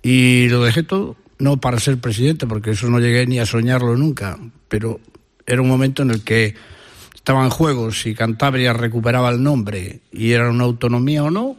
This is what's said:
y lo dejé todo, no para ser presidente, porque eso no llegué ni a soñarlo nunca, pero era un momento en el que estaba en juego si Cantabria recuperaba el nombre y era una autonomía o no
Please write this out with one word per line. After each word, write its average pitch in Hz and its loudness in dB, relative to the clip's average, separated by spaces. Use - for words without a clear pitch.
y 127 4
lo 120 2
dejé 120 2
todo, 190 -4
no 139 2
para 123 -2
ser 131 -2
presidente, 127 -2
porque 110 -4
eso 107 -2
no 120 2
llegué 120 2
ni 127 -2
a 117 0
soñarlo 120 0
nunca, 123 -2
pero 107 -6
era 123 0
un 127 2
momento 131 2
en 131 2
el 110 -2
que 110 0
estaba 131 0
en 127 2
juego 123 0
si 110 -6
Cantabria 123 0
recuperaba 117 0
el 120 0
nombre 101 -2
y 113 -2
era 120 2
una 120 2
autonomía 123 0
o 151 0
no 240 -4